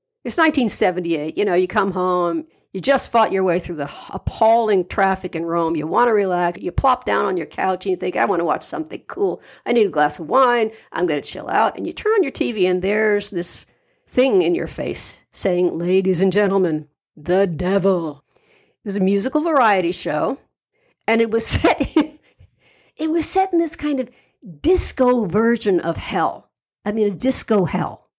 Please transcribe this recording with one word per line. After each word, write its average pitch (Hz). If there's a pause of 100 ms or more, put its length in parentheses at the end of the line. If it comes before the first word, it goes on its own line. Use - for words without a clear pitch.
(220)
It's 247
nineteen 302
seventy-eight. 165
You 196
know, 190
you 185
come 196
home, 175 (260)
you 196
just 262
fought 226
your 190
way 180
through 175
the 147
h-, -
appalling 214
traffic 190
in 160
Rome. 170
You 151
wanna 226
relax. 180
You 190
plop -
down 208
on 196
your 156
couch 185
and 202
you 180
think, 185
"I 220
wanna 175
watch 156
something -
cool. 180 (240)
I 240
need 220
a -
glass 147
of 151
wine. 240 (220)
I'm -
gonna -
chill -
out." -
And -
you -
turn 427
on 427
your 277
T 247
V 208
and 185
there's 208
this - (400)
thing 247
in 170
your -
face -
saying, 180
"Ladies 180
and 185
gentlemen, 185 (300)
the 180
devil." 175 (600)
It -
was 196
a 202
musical 202
variety 226
show, 160 (680)
and 226
it 226
was 226
<laughs> -
set -
in, - (760)
it 311
was 320
set 381
in 339
this 330
kind 294
of 254 (520)
disco 254
version 208
of 165
hell. - (320)
I 208
mean, 214
a 190
disco 220
hell. -